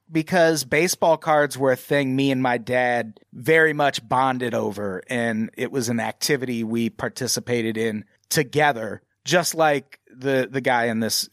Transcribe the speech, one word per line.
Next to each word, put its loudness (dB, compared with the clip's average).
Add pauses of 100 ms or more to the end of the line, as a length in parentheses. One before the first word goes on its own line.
(100)
because 2
baseball 2
cards 0
were 2
a 0
thing 0
me 2
and 0
my 0
dad -2 (140)
very 4
much -2
bonded 0
over, -4
and -2
it -4
was -2
an -2
activity -2
we -2
participated -4
in -4 (240)
together, 0 (220)
just 0
like 0 (160)
the, 0
the -4
guy 2
in 0
this -2 (100)